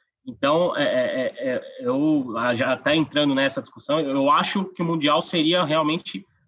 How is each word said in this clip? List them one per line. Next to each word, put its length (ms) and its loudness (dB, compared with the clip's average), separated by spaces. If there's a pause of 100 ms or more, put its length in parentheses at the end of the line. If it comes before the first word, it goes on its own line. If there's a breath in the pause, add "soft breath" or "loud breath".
(240 soft breath)
Então, 540 0
é, 60 0
é, 420 0
é, 300 -4
é, 60 -4 (180)
eu, 580 0
ah, 160 0
já 200 0
até 220 0
entrando 380 2
nessa 260 0
discussão, 400 -4
eu 300 0
acho 360 2
que 180 -8
o 20 0
Mundial 340 2
seria 460 0
realmente 580 -2 (240)